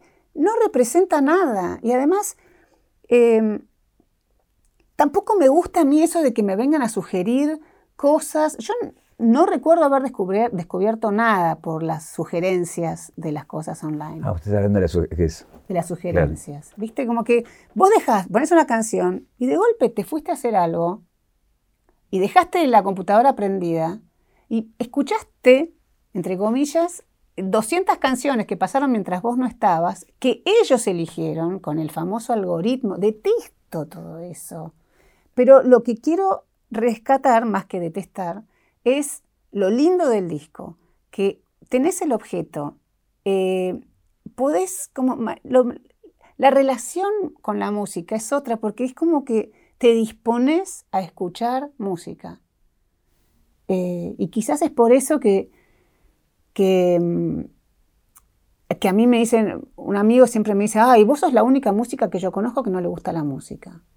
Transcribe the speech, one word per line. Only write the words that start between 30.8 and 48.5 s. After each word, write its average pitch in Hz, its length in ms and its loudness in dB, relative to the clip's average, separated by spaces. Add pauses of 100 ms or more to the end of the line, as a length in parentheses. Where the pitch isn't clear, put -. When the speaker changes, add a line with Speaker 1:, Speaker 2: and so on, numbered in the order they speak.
Speaker 1:
eligieron 165 720 -4
con 156 220 -6
el 156 100 -6
famoso 202 420 -6
algoritmo. 196 640 -2
Detesto 214 880 -4
todo 165 340 -16
eso. 165 520 -16 (600)
Pero 254 300 8
lo 247 180 6
que 233 140 -4
quiero 370 480 -2 (260)
rescatar, 233 760 0
más 196 220 -4
que 185 140 -8
detestar, 175 640 -8 (400)
es 285 400 -2 (260)
lo 196 180 -2
lindo 311 400 2
del 208 200 0
disco, 165 500 -12 (320)
que 196 320 -4 (260)
tenés 285 320 0
el 311 120 -2
objeto, 165 640 -6 (480)
eh, 185 560 -2 (560)
podés 320 580 -2
como 254 220 -2
ma-, 220 260 -6
lo, 254 220 2 (720)
la 269 140 4
relación 269 600 0 (320)
con 208 160 -4
la 202 140 -4
música 202 420 -8
es 220 180 -8
otra, 285 260 -4